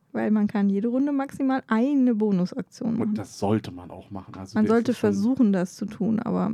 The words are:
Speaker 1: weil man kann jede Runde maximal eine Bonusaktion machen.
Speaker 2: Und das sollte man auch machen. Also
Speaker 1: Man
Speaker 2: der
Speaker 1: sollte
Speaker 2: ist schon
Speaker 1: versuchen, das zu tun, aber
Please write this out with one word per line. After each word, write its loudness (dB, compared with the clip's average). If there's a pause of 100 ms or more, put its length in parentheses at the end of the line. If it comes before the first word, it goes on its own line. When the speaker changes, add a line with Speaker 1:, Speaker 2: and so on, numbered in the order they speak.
(120)
Speaker 1:
weil 0
man 2
kann 0
jede 0
Runde 0
maximal -2
eine 2
Bonusaktion -2
machen. 0
Speaker 2:
Und -2
das -10
sollte 0
man -14
auch -16
machen. -12
Also -8
Speaker 1:
Man 4
Speaker 2:
der 4
Speaker 1:
sollte 2
Speaker 2:
ist -2
schon 2
Speaker 1:
versuchen, 2
das -2
zu -8
tun, -2
aber -2